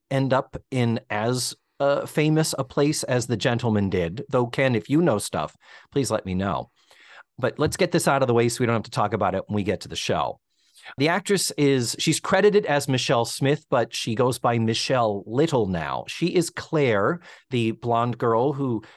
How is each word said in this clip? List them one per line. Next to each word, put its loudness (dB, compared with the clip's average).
end 0
up 0
in 0
as, -2
uh, 2
famous 2
a -4
place 0
as 0
the 0
gentleman 0
did. -2
Though, 2
Ken, 0
if -4
you 2
know 2
stuff, -6
please -2
let -2
me -4
know. -2
But -2
let's 0
get 2
this 2
out 4
of 2
the 2
way 4
so -4
we 2
don't 0
have -2
to -18
talk 0
about -2
it -4
when -2
we -2
get -2
to -16
the -10
show. -4
The 2
actress 0
is, 2
she's 2
credited 4
as 0
Michelle 2
Smith, 0
but 0
she -4
goes 2
by 0
Michelle 0
Little 2
now. -4
She -4
is 2
Claire, 0
the 0
blonde 0
girl 2
who -4